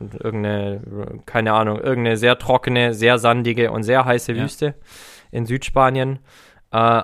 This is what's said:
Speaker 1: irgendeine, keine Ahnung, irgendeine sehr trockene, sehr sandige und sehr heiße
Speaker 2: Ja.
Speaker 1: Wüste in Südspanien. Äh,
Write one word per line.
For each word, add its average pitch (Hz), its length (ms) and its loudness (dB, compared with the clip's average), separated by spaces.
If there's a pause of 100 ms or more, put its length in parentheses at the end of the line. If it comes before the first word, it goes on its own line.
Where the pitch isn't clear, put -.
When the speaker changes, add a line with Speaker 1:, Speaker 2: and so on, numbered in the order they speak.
(180)
Speaker 1:
irgendeine, 104 1040 -6
keine 113 280 -2
Ahnung, 107 260 2
irgendeine 120 380 0
sehr 120 220 4
trockene, 120 560 2
sehr 117 240 4
sandige 117 520 2
und 113 140 -4
sehr 127 200 2
heiße 120 280 0
Speaker 2:
Ja. 117 100 -4
Speaker 1:
Wüste 147 320 -4 (560)
in 117 160 -6
Südspanien. 131 720 0 (540)
Äh, 113 320 2